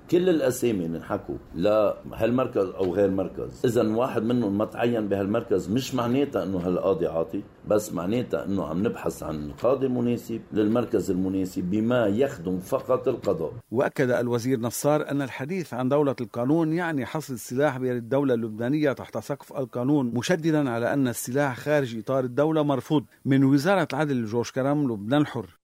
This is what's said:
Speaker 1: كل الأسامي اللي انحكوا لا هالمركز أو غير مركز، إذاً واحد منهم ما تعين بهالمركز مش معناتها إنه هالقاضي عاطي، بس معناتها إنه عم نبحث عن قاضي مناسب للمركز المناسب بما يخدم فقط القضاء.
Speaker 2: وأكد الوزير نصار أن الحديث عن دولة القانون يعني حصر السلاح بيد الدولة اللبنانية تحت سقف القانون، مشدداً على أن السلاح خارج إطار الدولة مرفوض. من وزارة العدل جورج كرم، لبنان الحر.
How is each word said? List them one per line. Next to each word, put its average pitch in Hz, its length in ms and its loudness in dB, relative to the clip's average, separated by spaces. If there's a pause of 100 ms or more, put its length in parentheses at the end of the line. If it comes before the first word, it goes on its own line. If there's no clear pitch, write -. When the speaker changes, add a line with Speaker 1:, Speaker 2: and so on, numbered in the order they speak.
(100)
Speaker 1:
كل 180 180 4
الأسامي 127 580 2
اللي 82 120 -4
انحكوا 78 380 -6 (180)
لا 104 420 4 (160)
هالمركز 117 540 0
أو 87 280 -2
غير 98 160 4
مركز، 92 560 -4
إذاً 117 220 4
واحد 113 340 0
منهم 110 360 0
ما 107 60 2
تعين 113 440 0
بهالمركز 98 600 0
مش 131 260 -2
معناتها 120 480 0
إنه 92 160 -2
هالقاضي 87 480 2
عاطي، 82 360 -2 (260)
بس 104 240 2
معناتها 87 520 -2
إنه 92 220 -2
عم 82 200 -2
نبحث - 360 -4
عن 76 300 -6 (100)
قاضي 131 260 2
مناسب 120 520 -2 (120)
للمركز 107 580 2
المناسب 92 520 -2
بما 110 440 2
يخدم 101 540 0
فقط 127 480 -2
القضاء. 95 440 -2 (180)
Speaker 2:
وأكد 123 400 0
الوزير 120 500 0
نصار 143 500 0
أن 143 120 -2
الحديث 139 520 -6
عن 127 140 0
دولة 143 320 2
القانون 143 520 0
يعني 160 340 -2
حصر 143 280 -8
السلاح 131 440 -2
بيد 127 180 -2
الدولة 127 380 0
اللبنانية 120 580 0
تحت 110 260 -8
سقف - 340 -8
القانون، 131 600 0
مشدداً 151 560 0
على 117 220 0
أن 135 160 2
السلاح 127 480 -2
خارج 139 420 0
إطار 131 260 -2
الدولة 147 380 2
مرفوض. 143 420 2 (200)
من 135 200 6
وزارة 147 480 4
العدل 135 340 0
جورج 113 240 -2
كرم، 139 420 0
لبنان 113 280 2
الحر. 120 440 -4